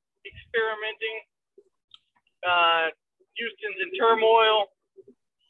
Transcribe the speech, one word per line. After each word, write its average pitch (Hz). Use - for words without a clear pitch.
experimenting. 220
Uh, 165
Houston's 392
in 180
turmoil. 220